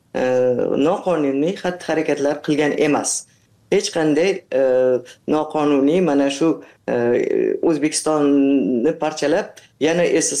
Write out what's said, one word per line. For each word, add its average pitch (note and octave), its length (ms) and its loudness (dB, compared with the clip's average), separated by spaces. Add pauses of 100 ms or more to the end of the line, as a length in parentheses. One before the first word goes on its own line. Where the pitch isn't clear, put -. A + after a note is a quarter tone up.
(140)
e, B2+ 100 -2 (640)
noqonuniy D#3+ 760 -2
xatti-harakatlar D3+ 720 -2 (100)
qilgan D3 260 0 (140)
emas. C3+ 240 0 (640)
Hech G3+ 220 0
qanday, D#3+ 340 2 (300)
e, - 20 4 (720)
noqonuniy D3 680 2 (100)
mana C#3 260 2
shu, E3 120 2 (400)
e, A#2+ 60 -2 (720)
O'zbekistonni C#3+ 1200 0 (100)
parchalab, D#3 440 -2 (340)
yana E3+ 240 2
S D#3 260 0
S C#3+ 100 -6